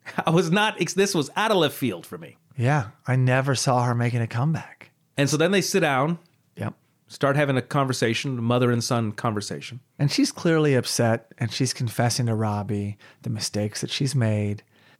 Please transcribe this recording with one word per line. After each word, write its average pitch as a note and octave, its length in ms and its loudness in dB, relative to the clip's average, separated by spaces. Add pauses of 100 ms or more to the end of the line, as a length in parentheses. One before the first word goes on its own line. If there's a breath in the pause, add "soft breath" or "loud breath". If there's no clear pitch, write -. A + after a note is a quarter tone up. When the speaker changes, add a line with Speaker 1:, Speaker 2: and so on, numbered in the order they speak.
Speaker 1:
<laughs> - 240 -6
I D#3+ 40 2
was E3 200 4
not G#3 300 2
ex-, F3 140 -2
this G3 200 2
was D3+ 220 0
out G#3+ 140 2
of G3+ 80 4
left D#3 160 2
field G2 320 -4
for - 100 -14
me. D#3+ 220 -18 (180)
Speaker 2:
Yeah, B2+ 300 2 (200)
I B2+ 100 2
never C3 380 4
saw B2 300 2
her B2 100 0
making A#2+ 280 0
a A2+ 40 -2
comeback. - 640 -4 (260)
Speaker 1:
And C#3 100 2
so D3 80 0
then D#3+ 140 2
they G3+ 100 2
sit F#3+ 200 0
down, D3+ 380 0 (380)
Speaker 2:
Yep. - 160 -6 (360)
Speaker 1:
start C#3 280 0
having C#3 220 2
a A#2+ 40 0
conversation, B2+ 800 -2
mother A#2+ 280 2
and A#2 120 0
son A2+ 300 -2
conversation. G#2 680 -6 (180)
Speaker 2:
And C#3+ 120 2
she's - 220 0
clearly D#3 420 2
upset, A#2 640 0
and A#2 160 -4
she's - 220 -2
confessing A#2+ 520 -2
to A2+ 80 0
Robbie G#2 640 -2 (260 loud breath)
the - 80 -6
mistakes G#2 520 -4
that - 80 -6
she's C#3 240 -2
made. G#2+ 480 0 (380 soft breath)